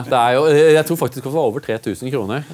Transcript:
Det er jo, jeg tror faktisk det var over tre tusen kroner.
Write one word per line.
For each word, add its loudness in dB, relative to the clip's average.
Det 0
er 2
jo, 2
jeg 2
tror -4
faktisk -6
det -8
var 0
over -6
tre -4
tusen -6
kroner. -4